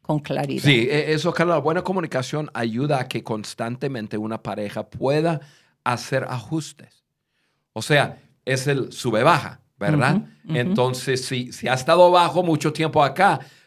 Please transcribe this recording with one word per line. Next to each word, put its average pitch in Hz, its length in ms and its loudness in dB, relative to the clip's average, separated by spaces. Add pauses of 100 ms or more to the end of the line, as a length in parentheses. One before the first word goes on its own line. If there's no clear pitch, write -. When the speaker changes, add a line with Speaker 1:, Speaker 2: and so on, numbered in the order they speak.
Speaker 1:
con 151 160 -2
claridad. 139 440 -4
Speaker 2:
Sí, 127 280 6
e-, 147 240 0
eso, 160 180 0
Carla, 170 220 2
la 147 60 2
buena 160 220 0
comunicación 151 680 -4
ayuda 123 480 -2
a 127 80 -6
que 113 140 -6
constantemente 117 960 -6
una 110 240 -6
pareja 104 480 -6
pueda 151 500 0 (440)
hacer 123 440 -2
ajustes. - 760 -10 (680)
O 110 80 -10
sea, 143 400 2 (240)
es 131 220 -2
el 135 260 -2
sube-baja, 120 680 2 (180)
¿verdad? 139 380 2
Speaker 1:
Ujú, 220 80 -2 (260)
ujú. 139 80 0
Speaker 2:
Entonces, 127 640 0
si, 123 280 -6
si - 160 -8
ha 127 60 2
estado 170 360 6
bajo 175 320 4
mucho 160 300 0
tiempo 156 300 2
acá, 147 380 2 (260)